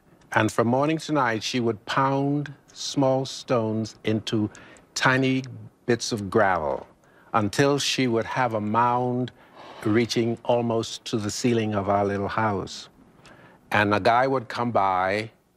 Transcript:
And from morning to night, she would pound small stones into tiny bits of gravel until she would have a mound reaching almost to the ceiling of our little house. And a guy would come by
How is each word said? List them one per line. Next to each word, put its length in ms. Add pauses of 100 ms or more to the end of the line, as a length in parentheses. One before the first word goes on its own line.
(320)
And 200
from 160
morning 300
to 140
night, 300
she 180
would 260
pound 680 (200)
small 520
stones 800
into 460 (440)
tiny 480 (440)
bits 260
of 160
gravel 580 (460)
until 460
she 280
would 200
have 280
a 60
mound 720 (520)
reaching 600
almost 600
to 100
the 140
ceiling 440
of 140
our 160
little 240
house. 600 (840)
And 240
a 60
guy 260
would 220
come 220
by 600 (260)